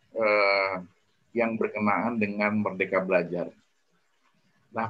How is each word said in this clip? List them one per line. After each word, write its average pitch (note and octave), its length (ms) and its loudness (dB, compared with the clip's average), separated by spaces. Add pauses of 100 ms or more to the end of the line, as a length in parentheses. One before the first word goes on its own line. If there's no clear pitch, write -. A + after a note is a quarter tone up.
(140)
eh, G2 720 2 (480)
yang A2+ 240 0
berkenaan G#2+ 640 0
dengan G#2 400 -2
Merdeka F#2+ 400 0
Belajar. F2+ 480 0 (1200)
Nah, A2+ 200 -6